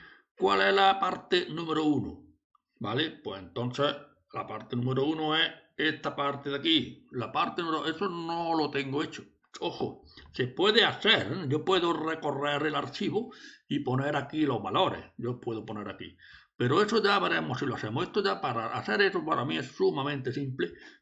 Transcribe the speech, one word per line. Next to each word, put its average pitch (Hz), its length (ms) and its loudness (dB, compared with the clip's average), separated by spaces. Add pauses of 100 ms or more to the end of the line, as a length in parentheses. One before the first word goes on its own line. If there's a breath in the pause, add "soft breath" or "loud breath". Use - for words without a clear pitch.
(360 loud breath)
"¿Cuál 196 240 4
es 196 140 6
la 196 260 6
parte - 480 0
número 156 360 -2
uno?". 135 380 0 (580)
¿Vale? 127 320 0
Pues 98 280 -10
entonces 123 560 -2 (380)
la 110 120 -6
parte 107 300 -8
número 131 300 0
uno 156 280 0
es 165 160 2 (240)
esta 151 400 -2
parte 143 360 -2
de 139 60 -2
aquí. 151 560 0
La 120 200 -6
parte 170 300 -2
número, 160 240 -2
eso 160 240 -2
no 170 440 -4
lo 151 160 2
tengo 139 320 -2
hecho. - 220 -10 (360)
Ojo, - 440 -6 (280 loud breath)
se 127 160 -2
puede 208 360 4
hacer, 151 480 2
¿eh? 175 160 -4
Yo 147 160 0
puedo 175 300 4
recorrer 151 720 -2
el 147 80 0
archivo 143 580 -2 (360 loud breath)
y 143 120 0
poner 139 360 0
aquí 151 280 0
los 120 180 0
valores. 110 540 0
Yo 123 240 -4
puedo 110 240 -6
poner 104 240 -8
aquí. 92 260 -12 (420 loud breath)
Pero 143 260 4
eso 214 200 2
ya 202 180 4
veremos 160 400 -2
si - 60 -2
lo 117 100 -2
hacemos. 113 280 -2
Esto 202 180 -2
ya 196 180 0
para 117 340 -4
hacer 196 260 0
eso 185 240 2
para 151 200 0
mí 156 120 -2
es 135 120 -4
sumamente 143 640 -2
simple 139 420 -4 (280 loud breath)